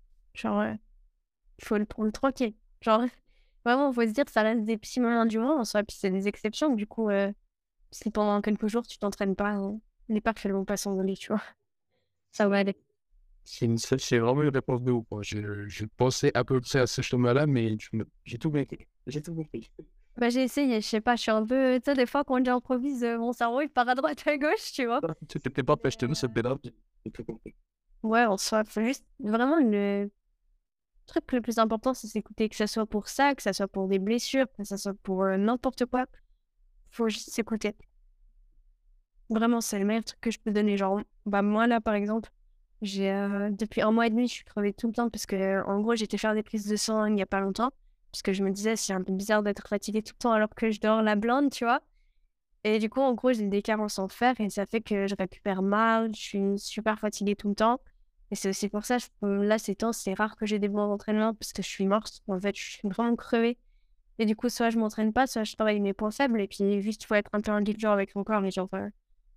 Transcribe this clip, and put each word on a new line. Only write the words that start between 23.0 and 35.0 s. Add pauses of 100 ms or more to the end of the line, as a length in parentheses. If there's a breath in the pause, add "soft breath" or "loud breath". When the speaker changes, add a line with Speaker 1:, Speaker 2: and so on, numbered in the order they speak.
Speaker 1:
euh,
mon
cerveau,
il
part
à
droite,
à
gauche,
tu
vois.
Speaker 2:
Ah, (140)
tu
t'es
pas
prêt,
je
te
Speaker 1:
Mais,
Speaker 2:
laisse,
c'est
Speaker 1:
euh,
Speaker 2:
pas
grave,
j'ai
tout
compris. (480)
Speaker 1:
Ouais,
en
soi,
faut
juste, (160)
vraiment,
le (920)
truc
le
plus
important,
c'est
s'écouter,
que
ça
soit
pour
ça,
que
ça
soit
pour
des
blessures, (100)
que
ça
soit